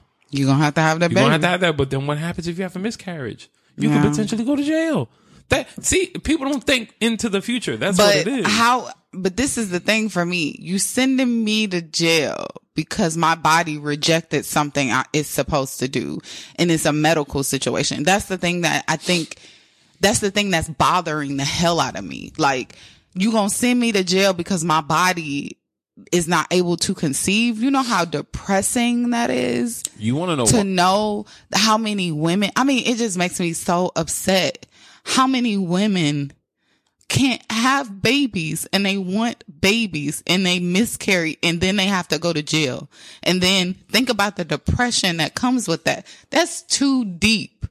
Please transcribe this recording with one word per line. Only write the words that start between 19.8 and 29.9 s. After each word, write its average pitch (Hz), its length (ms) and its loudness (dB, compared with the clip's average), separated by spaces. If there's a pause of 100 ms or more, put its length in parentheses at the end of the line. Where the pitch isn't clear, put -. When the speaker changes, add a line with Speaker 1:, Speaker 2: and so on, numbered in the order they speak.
Speaker 1:
that's 202 200 2
the 208 100 0
thing 202 220 -2
that's 165 180 0
bothering 151 680 0
the 135 80 -2
hell 170 340 2
out 127 180 -2
of 101 80 -8
me. 60 320 -12
Like, 135 380 0 (400)
you 196 160 2
gonna 208 180 2
send 247 300 2
me 233 140 2
to 190 100 2
jail 190 300 2
because 170 300 -4
my 160 180 2
body 160 760 -2 (580)
is 170 160 2
not 160 220 2
able 175 260 2
to - 160 -2
conceive? 214 680 -2
You 269 100 2
know 269 120 2
how 202 220 0
depressing 233 1040 -2
that 240 220 0
is? 247 520 -2 (140)